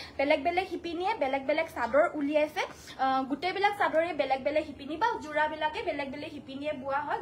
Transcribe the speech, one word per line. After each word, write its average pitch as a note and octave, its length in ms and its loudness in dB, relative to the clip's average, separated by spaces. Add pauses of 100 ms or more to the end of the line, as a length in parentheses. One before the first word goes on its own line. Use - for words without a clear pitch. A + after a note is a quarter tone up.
(160)
বেলেগ C#4+ 280 4
বেলেগ F4 260 2
শিপিনীয়ে F4 440 -2
বেলেগ C4+ 320 0
বেলেগ D#4 280 0
চাদৰ C4 300 4 (100)
উলিয়াইছে। D4+ 480 0 (360)
আহ, C4 240 2
গোটেইবিলাক F4+ 560 0
চাদৰে E4+ 340 4
বেলেগ C4+ 320 0
বেলেগ D4+ 220 2
শিপিনী C#4+ 300 -10
বা F4+ 100 2 (160)
যোৰাবিলাকে D4+ 600 0
বেলেগ C#4+ 280 -2
বেলেগ D4 220 -8
শিপিনীয়ে C#4 400 -6
বোৱা C4+ 260 -2
হয়, D4 240 -2